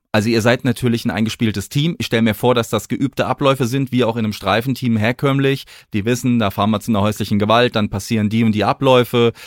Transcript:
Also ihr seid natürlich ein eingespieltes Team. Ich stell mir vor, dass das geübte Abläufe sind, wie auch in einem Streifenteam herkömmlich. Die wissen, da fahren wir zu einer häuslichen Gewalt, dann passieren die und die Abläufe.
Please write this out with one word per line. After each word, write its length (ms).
Also 160
ihr 120
seid 220
natürlich 420
ein 60
eingespieltes 580
Team. 280
Ich 80
stell 160
mir 140
vor, 180
dass 160
das 180
geübte 380
Abläufe 400
sind, 260
wie 120
auch 120
in 100
einem 80
Streifenteam 640
herkömmlich. 720
Die 120
wissen, 320
da 140
fahren 180
wir 100
zu 120
einer 100
häuslichen 380
Gewalt, 360
dann 140
passieren 400
die 140
und 100
die 100
Abläufe. 720